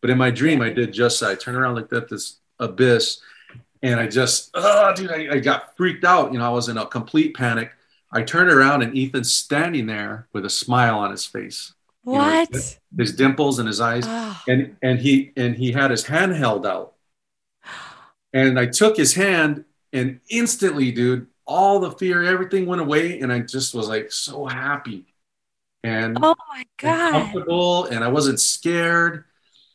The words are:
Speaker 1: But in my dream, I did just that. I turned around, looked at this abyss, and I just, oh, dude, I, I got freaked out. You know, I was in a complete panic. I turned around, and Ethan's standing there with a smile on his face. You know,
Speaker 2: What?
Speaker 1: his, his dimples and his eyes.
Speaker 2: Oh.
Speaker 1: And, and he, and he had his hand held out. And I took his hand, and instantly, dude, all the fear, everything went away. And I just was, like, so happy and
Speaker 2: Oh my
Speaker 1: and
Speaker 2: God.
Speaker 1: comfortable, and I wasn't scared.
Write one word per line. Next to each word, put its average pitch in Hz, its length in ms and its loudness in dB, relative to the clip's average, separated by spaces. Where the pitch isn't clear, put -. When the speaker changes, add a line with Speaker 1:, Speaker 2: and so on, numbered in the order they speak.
Speaker 1:
But 117 80 0
in 127 80 4
my 127 140 4
dream, 135 300 2
I 113 80 -2
did 110 220 -2
just 120 300 0
that. 107 100 0
I 95 40 -4
turned 123 200 -8
around, 127 200 0
looked 110 180 -8
at 120 160 -4
this - 300 -12
abyss, 117 600 2
and 123 180 0
I 113 80 -2
just, 117 460 0
oh, 196 420 4
dude, 185 160 -6
I, 156 240 -4
I 135 40 0
got 120 380 -2
freaked 175 280 -2
out. 170 280 4
You 123 60 -2
know, 120 60 -2
I 123 40 0
was 120 200 -2
in 113 80 -4
a 107 80 -4
complete 151 500 -2
panic. 117 360 -2
I 113 120 0
turned 175 260 2
around, 139 320 6
and 120 160 -2
Ethan's 131 360 -2
standing 151 520 -2
there 107 480 -8
with 101 120 -6
a 98 40 -6
smile 120 500 2
on 101 120 -2
his 98 140 -10
face. - 480 -12
You 269 100 0
know, 285 60 4
Speaker 2:
What? 320 260 2
Speaker 1:
his, - 280 -8
his 107 180 0
dimples 135 440 2
and 113 80 -2
his 104 140 -4
eyes. 117 240 0
Speaker 2:
Oh. 208 420 -8
Speaker 1:
And, 131 340 0
and 127 180 0
he, 135 380 2
and 120 180 0
he 123 160 -2
had 135 180 2
his 117 160 -2
hand 180 300 0
held 110 300 0
out. 92 280 -6
And 135 260 4
I 120 60 2
took 214 320 2
his 147 160 4
hand, 165 520 0
and 131 280 -4
instantly, 190 600 0
dude, 123 360 0
all 196 340 2
the 180 120 -4
fear, 180 320 0
everything 185 420 0
went 175 160 -2
away. 160 380 0
And 127 120 -2
I 120 100 0
just 131 340 -6
was, 110 120 -4
like, 107 240 -6
so 139 340 -8
happy 131 600 -8
and 113 380 -2
Speaker 2:
Oh 320 140 4
my 269 100 -14
Speaker 1:
and 254 80 -16
Speaker 2:
God. 330 340 0
Speaker 1:
comfortable, 175 760 0
and 117 180 -4
I 117 40 0
wasn't 135 320 2
scared. 170 840 0